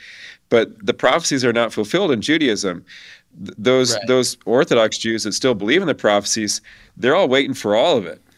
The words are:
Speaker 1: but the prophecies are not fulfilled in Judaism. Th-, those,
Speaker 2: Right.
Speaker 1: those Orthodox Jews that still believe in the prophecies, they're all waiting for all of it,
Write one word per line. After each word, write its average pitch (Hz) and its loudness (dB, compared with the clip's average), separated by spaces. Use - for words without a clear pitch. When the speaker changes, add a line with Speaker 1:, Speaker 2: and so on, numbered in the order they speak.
Speaker 1:
but 107 0
the 117 -2
prophecies 135 0
are 117 2
not 113 0
fulfilled 160 -2
in 120 0
Judaism. 101 -2
Th-, - -14
those, 123 2
Speaker 2:
Right. 101 -8
Speaker 1:
those 127 0
Orthodox 117 2
Jews 113 -4
that 107 -6
still 131 0
believe 110 0
in 185 -4
the - -2
prophecies, 104 -2
they're 131 2
all 180 2
waiting 135 0
for 107 0
all 151 2
of 104 -2
it, - -14